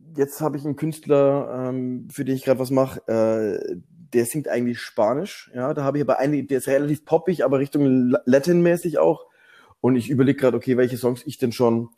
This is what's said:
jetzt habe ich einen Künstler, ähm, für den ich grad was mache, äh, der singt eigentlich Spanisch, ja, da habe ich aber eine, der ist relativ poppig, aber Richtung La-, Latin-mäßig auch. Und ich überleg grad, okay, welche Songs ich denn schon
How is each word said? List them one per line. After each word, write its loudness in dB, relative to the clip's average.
jetzt -4
habe -2
ich -10
einen -4
Künstler, 0
ähm, -6
für -8
den -2
ich -10
grad 2
was -4
mache, 0
äh, 0
der 4
singt -6
eigentlich -2
Spanisch, -4
ja, -4
da -4
habe 0
ich 0
aber 0
eine, 0
der -2
ist -4
relativ 0
poppig, 0
aber 2
Richtung 0
La-, 4
Latin-mäßig 2
auch. 2
Und 2
ich -2
überleg 2
grad, 2
okay, -2
welche 0
Songs -2
ich -12
denn -2
schon 0